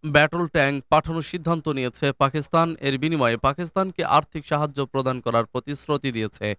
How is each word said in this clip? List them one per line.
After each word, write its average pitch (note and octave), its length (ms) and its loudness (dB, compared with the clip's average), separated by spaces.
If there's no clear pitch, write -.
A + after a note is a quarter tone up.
ব্যাটল D#3 320 4
ট্যাঙ্ক C#3+ 280 2
পাঠানোর D#3+ 420 2
সিদ্ধান্ত E3 360 -2
নিয়েছে C3+ 460 -2
পাকিস্তান। D#3 540 0
এর C#3 160 0
বিনিময়ে C3 400 2
পাকিস্তানকে E3+ 680 -2
আর্থিক D3+ 400 0
সাহায্য D3 400 -2
প্রদান C3 340 -2
করার A#2 260 0
প্রতিশ্রুতি C#3 680 -4
দিয়েছে A2 340 -4